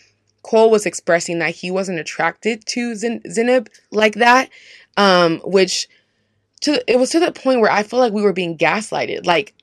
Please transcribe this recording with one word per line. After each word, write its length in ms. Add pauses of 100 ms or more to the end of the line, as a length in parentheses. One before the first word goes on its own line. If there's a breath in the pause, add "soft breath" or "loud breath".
(440 soft breath)
Cole 260
was 160
expressing 540
that 160
he 160
wasn't 280
attracted 640
to 300
Zin-, 260
Zenab 480 (220 soft breath)
like 240
that, 340 (480 loud breath)
um, 480
which 420 (720)
to, 260
it 140
was 120
to 100
the 100
point 300
where 100
I 100
feel 180
like 120
we 100
were 120
being 240
gaslighted. 680
Like, 380